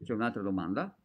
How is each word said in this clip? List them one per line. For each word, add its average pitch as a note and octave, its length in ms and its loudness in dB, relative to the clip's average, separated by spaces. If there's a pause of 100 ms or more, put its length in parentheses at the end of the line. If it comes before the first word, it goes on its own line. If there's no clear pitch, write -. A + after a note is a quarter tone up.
C'è B2 100 -4
un'altra A2+ 300 0
domanda? G2 640 0